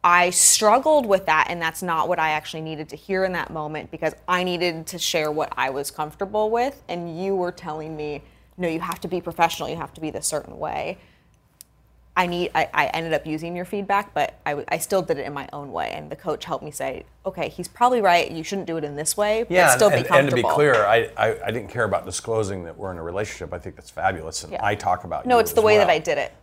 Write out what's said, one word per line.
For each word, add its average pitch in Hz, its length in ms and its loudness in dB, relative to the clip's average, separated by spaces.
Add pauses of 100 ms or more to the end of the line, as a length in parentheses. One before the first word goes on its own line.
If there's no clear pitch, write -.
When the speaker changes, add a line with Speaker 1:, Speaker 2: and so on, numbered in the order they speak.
Speaker 1:
I 180 280 6
struggled 262 720 6
with 190 220 2
that, 156 220 4
and 170 120 -4
that's 165 220 -4
not 170 260 0
what 175 100 2
I 160 120 0
actually 156 300 -6
needed 156 280 -10
to - 60 -12
hear 190 280 -2
in 185 100 0
that 165 180 -6
moment, 156 400 -8
because 160 240 -2 (120)
I 180 160 2
needed 170 440 -2
to 180 100 -12
share 156 320 0
what 151 260 -2
I 131 140 0
was 139 220 -6
comfortable 202 580 -2
with, 247 400 -2
and 170 340 -6
you 196 120 -2
were 175 160 -2
telling 156 440 -10
me, 151 280 -8 (340)
"No, 180 100 -2
you 160 120 -2
have 175 220 -6
to 185 60 -8
be 175 140 -2
professional, 165 480 -2
you 151 60 -6
have 156 180 -10
to 160 80 -14
be 156 80 -6
this - 160 -8
certain - 320 -6
way." 156 400 -6 (1160)
I 180 140 2
need, 175 260 -2
I, 156 200 2
I 143 140 2
ended 165 260 -4
up 151 120 -2
using 156 300 -6
your 175 80 -6
feedback, 202 500 -4
but - 320 -2
I, - 40 -2
w-, 143 180 -6
I 160 120 -4
still 190 220 0
did 165 160 -2
it 135 80 -6
in 143 80 -8
my 139 200 -8
own 143 180 -12
way, 80 220 -4
and 151 160 -12
the - 80 -10
coach 156 260 -6
helped - 200 -6
me 151 60 -10
say, 135 360 -8 (200)
"Okay, 185 220 -4
he's - 220 -10
probably 247 320 4
right, 175 280 4
you 160 140 -8
shouldn't 190 240 -6
do 165 80 -4
it 156 80 -4
in 143 140 -8
this 156 180 -4
way, 214 280 0
but - 80 -6
Speaker 2:
Yeah, 175 180 6
Speaker 1:
still 131 180 6
Speaker 2:
and, 139 160 4
Speaker 1:
be - 60 -6
Speaker 2:
and, - 100 6
and 139 100 4
to 131 60 2
be 123 60 2
Speaker 1:
comfortable." 104 80 2 (240)
Speaker 2:
clear, 107 120 4
I, 113 300 4
I, 110 300 0
I 104 60 -2
didn't 110 180 -6
care 117 160 0
about 92 200 -2
disclosing 98 600 -4
that 82 120 -14
we're 95 140 -8
in 87 60 -8
a 82 60 -10
relationship. 87 500 -8
I 87 60 -10
think - 180 -14
that's - 120 -20
fabulous, 82 540 -4
and 78 80 -12
Speaker 1:
Yeah. - 120 -8
Speaker 2:
I 104 120 2
talk 90 300 -2
about 82 200 -6
Speaker 1:
No, 247 100 4
Speaker 2:
you 233 40 8
Speaker 1:
it's 220 140 0
the 233 80 4
Speaker 2:
as 214 40 4
Speaker 1:
way 214 120 8
that 196 100 6
Speaker 2:
well. 170 80 6
Speaker 1:
I 156 40 -2
did 160 180 -2
it. - 260 -4